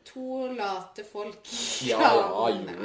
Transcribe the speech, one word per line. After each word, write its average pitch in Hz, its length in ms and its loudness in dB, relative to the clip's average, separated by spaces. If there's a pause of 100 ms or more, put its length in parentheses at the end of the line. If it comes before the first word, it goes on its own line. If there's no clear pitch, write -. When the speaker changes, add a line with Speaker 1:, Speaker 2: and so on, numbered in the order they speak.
Speaker 1:
to 262 320 -8 (160)
late 202 520 -6
folk - 440 -12 (320)
Speaker 2:
Ja, 117 160 0
Speaker 1:
klarer 113 240 8
Speaker 2:
ja, 98 640 0